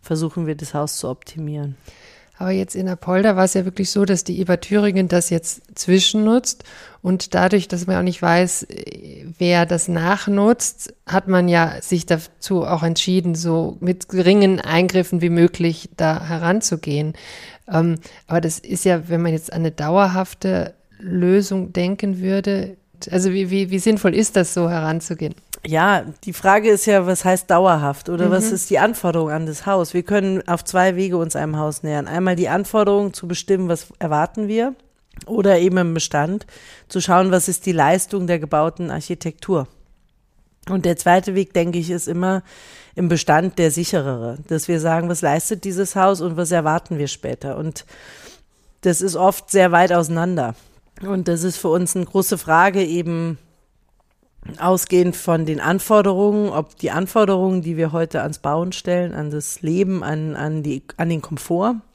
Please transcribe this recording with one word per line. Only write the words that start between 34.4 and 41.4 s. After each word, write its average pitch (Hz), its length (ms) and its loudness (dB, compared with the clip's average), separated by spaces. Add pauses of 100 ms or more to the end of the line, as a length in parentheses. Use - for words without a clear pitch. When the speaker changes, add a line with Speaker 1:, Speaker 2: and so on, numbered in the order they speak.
Speaker 1:
wir, 226 260 -2 (520)
oder 196 320 4
eben 180 180 4
im 170 160 2
Bestand 160 540 -2 (420)
zu 190 140 -4
schauen, 185 280 4
was 180 180 2
ist - 180 -4
die 185 60 0
Leistung 175 540 2
der 175 120 0
gebauten 156 520 -2
Architektur. 160 800 -6 (1000)
Und 185 160 -2
der 170 100 2
zweite 185 380 2
Weg, 190 180 -2